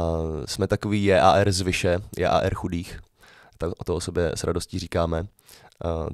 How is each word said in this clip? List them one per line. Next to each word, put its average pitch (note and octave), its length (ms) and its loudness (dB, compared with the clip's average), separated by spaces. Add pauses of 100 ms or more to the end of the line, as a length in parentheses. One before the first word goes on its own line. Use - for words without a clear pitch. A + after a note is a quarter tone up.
(460)
jsme G2 200 -2
takový G#2 380 0
J F#2+ 160 6
A F2+ 120 8
R G2+ 200 4
z F2+ 80 0
Vyše, F2+ 380 0 (200)
J F2+ 100 0
A F2 100 4
R F#2+ 160 0
chudých. F2+ 460 -6 (580)
Tak E2 200 -4
o - 60 -14
to F2+ 120 -2
o - 40 -4
sobě E2+ 340 -2
s - 100 -6
radostí F2 340 -2
říkáme. E2+ 480 -2 (580)
A E2 300 -2